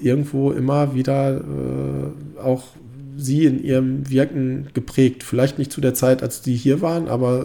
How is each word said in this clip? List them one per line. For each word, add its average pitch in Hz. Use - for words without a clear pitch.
irgendwo 139
immer 139
wieder, 135
äh, 139
auch 127
sie 143
in 131
ihrem 131
Wirken 135
geprägt. 127
Vielleicht 131
nicht 139
zu -
der 131
Zeit, 131
als -
die 127
hier 139
waren, 165
aber 127